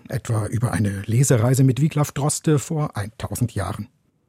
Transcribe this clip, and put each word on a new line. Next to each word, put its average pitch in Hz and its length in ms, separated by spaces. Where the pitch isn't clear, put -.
etwa 110 360
über 117 260
eine 101 340
Lesereise 127 580
mit 135 160
Wiglaf 147 320
Droste 147 460
vor 151 400
eintausend 104 560
Jahren. 98 340